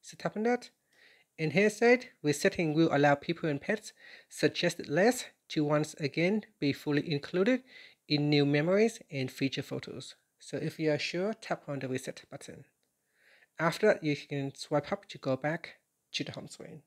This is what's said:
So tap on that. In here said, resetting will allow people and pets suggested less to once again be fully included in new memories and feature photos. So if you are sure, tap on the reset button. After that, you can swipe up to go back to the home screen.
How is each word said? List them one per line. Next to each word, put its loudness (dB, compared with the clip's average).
So -18
tap -4
on -4
that. -2
In -2
here 6
said, 4
resetting 2
will 6
allow 6
people -2
and -2
pets -6
suggested 0
less 2
to 0
once 0
again 0
be 2
fully -2
included 0
in 2
new 6
memories 2
and -4
feature -2
photos. -10
So -10
if -6
you 2
are 0
sure, -4
tap -6
on -6
the -8
reset -8
button. -16
After 2
that, 4
you 0
can -8
swipe -2
up -6
to -16
go -2
back -6
to -4
the -8
home -14
screen. -18